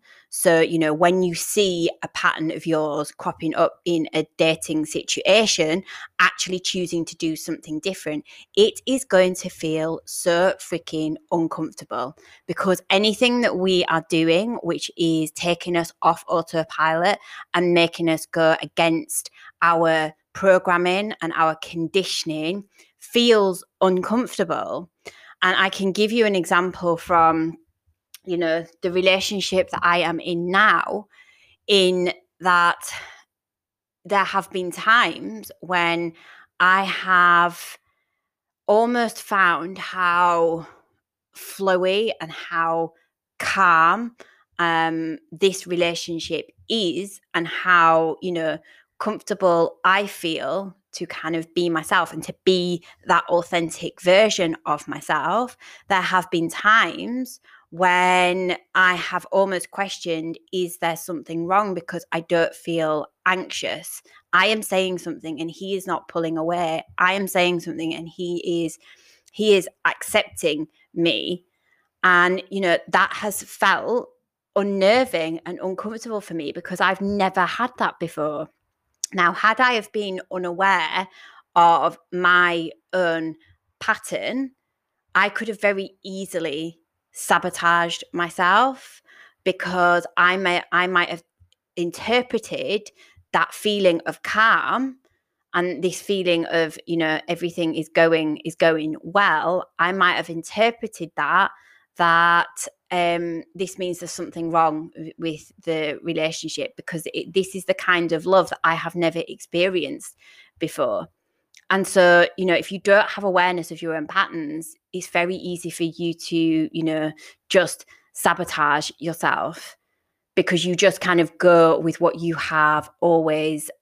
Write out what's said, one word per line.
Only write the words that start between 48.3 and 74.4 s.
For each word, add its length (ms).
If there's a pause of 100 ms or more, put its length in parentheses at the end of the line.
know, 260 (400)
comfortable 840
I 240
feel 680 (180)
to 120
kind 300
of 180
be 160
myself 440
and 100
to 100 (120)
be 360 (260)
that 200
authentic 720
version 560 (100)
of 220
myself. 680 (320)
There 100
have 320
been 180
times 920 (300)
when 840 (200)
I 200
have 300
almost 460
questioned, 680 (140)
"Is 240
there 180
something 500
wrong?" 280
Because 400
I 80
don't 340
feel 520 (180)
anxious. 760 (300)
I 140
am 160
saying 380
something 420
and 100
he 240
is 100
not 220
pulling 300
away. 480 (120)
I 140
am 160
saying 320
something 340
and 140
he 580
is, 140 (540)
he 220
is 120 (160)
accepting 840 (240)
me. 500 (640)
And, 440
you 120
know, 160 (100)
that 240
has 320
felt 680 (460)